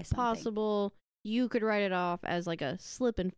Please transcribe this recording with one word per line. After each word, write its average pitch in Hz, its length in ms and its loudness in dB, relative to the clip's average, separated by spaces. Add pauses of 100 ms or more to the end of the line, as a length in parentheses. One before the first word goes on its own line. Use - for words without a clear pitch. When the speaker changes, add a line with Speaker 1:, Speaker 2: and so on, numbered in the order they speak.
Speaker 1:
something. - 120 0
Speaker 2:
possible, 214 760 0 (300)
you 233 240 2
could 226 140 0
write 208 220 2
it 190 100 0
off 180 300 0
as, 175 240 -2
like, 165 160 -4
a 143 160 -2
slip - 400 -2
and 180 180 0